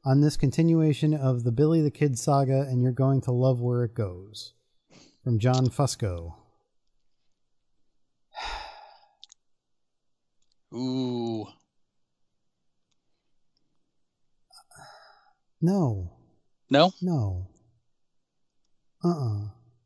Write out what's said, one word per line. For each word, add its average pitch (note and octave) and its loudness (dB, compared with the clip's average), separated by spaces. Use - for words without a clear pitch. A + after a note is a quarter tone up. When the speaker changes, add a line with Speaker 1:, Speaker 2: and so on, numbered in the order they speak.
Speaker 1:
on C3+ 4
this D3+ 2
continuation D#3 2
of C3 0
the A#2+ 0
Billy D#3 2
the D3 2
Kid C#3 -2
saga, C3+ 2
and B2+ 0
you're B2+ 2
going C3+ 2
to B2 -4
love B2+ 2
where A#2+ 0
it A2+ -6
goes. G2 -10
From A#2+ 0
John B2+ 2
Fusco. F2+ -4
<sighs> - -20
Speaker 2:
Ooh. A#2+ -6
Speaker 1:
No. C#3+ -2
Speaker 2:
No? D#3 6
Speaker 1:
No. G#2 -2
Uh-uh. A#2+ -2